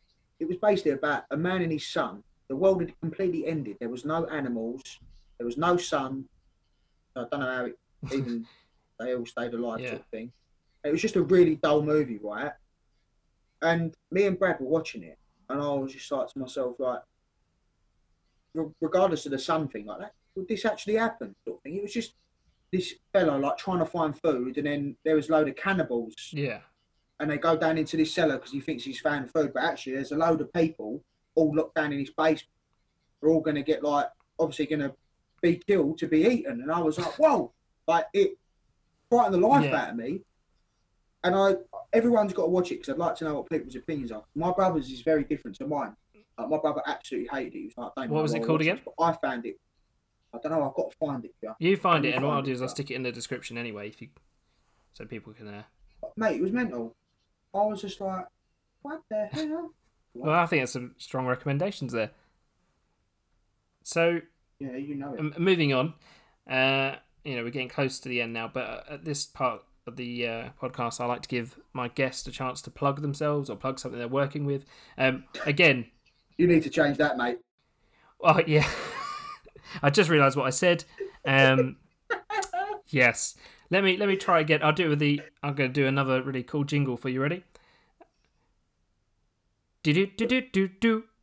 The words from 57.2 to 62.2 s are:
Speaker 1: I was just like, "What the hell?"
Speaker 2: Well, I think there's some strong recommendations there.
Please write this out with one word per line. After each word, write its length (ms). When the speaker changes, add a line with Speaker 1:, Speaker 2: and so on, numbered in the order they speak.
Speaker 1:
I 100
was 160
just 200
like, 260
"What 260
the 180
hell?" 480
Speaker 2:
Well, 200
I 120
think 140
there's 120
some 260
strong 280
recommendations 640
there. 180